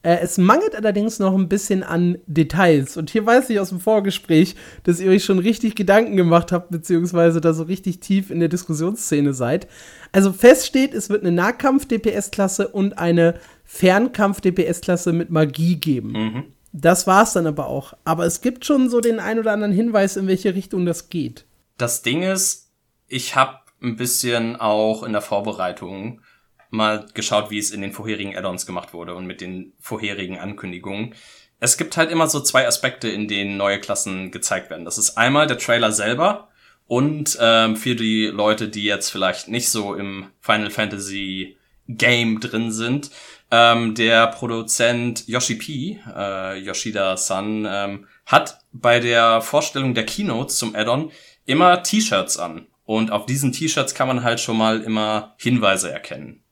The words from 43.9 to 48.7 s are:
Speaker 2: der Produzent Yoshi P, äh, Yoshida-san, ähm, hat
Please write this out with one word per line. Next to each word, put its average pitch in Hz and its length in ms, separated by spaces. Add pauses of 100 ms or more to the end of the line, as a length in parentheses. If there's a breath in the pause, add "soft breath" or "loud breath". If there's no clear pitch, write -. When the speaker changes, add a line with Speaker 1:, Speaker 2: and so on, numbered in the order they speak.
Speaker 2:
der 113 340
Produzent 117 1000
Yoshi 117 280
P, 160 440 (160)
äh, 95 420
Yoshida-san, 98 1080
ähm, 98 380 (180 soft breath)
hat - 360 (120)